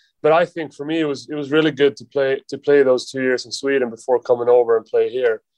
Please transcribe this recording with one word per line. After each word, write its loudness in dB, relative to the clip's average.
But 2
I 2
think -10
for -14
me, -4
it -2
was, -6
it -10
was -8
really 2
good 0
to -20
play, -2
to -10
play 4
those 2
two -6
years -2
in -18
Sweden -2
before -2
coming -2
over 4
and -2
play 0
here. -2